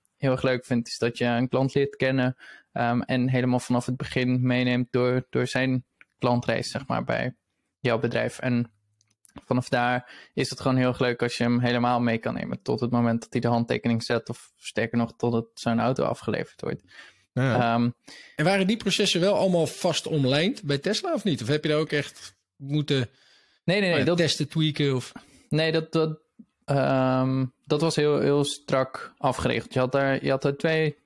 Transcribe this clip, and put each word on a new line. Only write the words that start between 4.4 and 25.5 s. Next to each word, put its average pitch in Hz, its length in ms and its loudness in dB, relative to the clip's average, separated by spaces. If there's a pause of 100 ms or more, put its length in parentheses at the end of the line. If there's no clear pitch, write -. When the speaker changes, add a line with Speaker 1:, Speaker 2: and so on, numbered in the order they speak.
Speaker 1:
meeneemt 123 460 0
door, 123 380 0
door 123 180 0
zijn 131 380 0 (340)
klantreis, 120 520 0
zeg - 160 -8
maar, 117 160 -4
bij 120 320 -4 (440)
jouw 120 200 0
bedrijf. 117 400 -2
En 120 320 0 (760)
vanaf 123 240 -2
daar 123 640 -2
is 143 160 -2
het - 100 -12
gewoon 131 180 2
heel 127 100 4
erg 123 120 0
leuk 123 220 0
als 120 160 -2
je 120 60 0
hem 120 160 2
helemaal 123 400 2
mee 117 180 2
kan - 160 -4
nemen - 280 -6
tot 120 180 -2
het 120 120 -2
moment 117 300 2
dat - 100 -20
hij 123 100 0
de 120 60 0
handtekening 117 560 0
zet, - 260 -2
of - 280 -12
sterker 113 400 -4
nog, 117 200 -2
tot 120 160 0
het 113 200 0
zo'n 117 260 -2
auto 123 240 0
afgeleverd - 580 -4
wordt. - 200 -6 (520)
Speaker 2:
Ja. 120 420 2
Speaker 1:
Ehm, 120 140 2 (460)
Speaker 2:
En 156 100 0
waren 190 220 2
die 220 100 0
processen 190 440 0
wel 190 140 4
allemaal 175 320 2
vast - 400 -2
omlijnd 151 560 2
bij 143 140 0
Tesla 220 360 -2
of 226 100 -2
niet? 147 180 0
Of 107 60 -8
heb 151 160 0
je 156 60 -2
daar 151 100 2
ook 156 120 -4
echt - 440 -6 (200)
moeten, 143 420 -2
Speaker 1:
Nee, 123 120 0 (540)
nee, 190 160 0
nee, 190 100 2
Speaker 2:
nou 160 100 2
ja, 127 60 2
Speaker 1:
dat 170 120 2
Speaker 2:
testen, 156 320 0
tweaken 147 460 0
of? - 160 -6 (380)
Speaker 1:
Nee, 160 220 2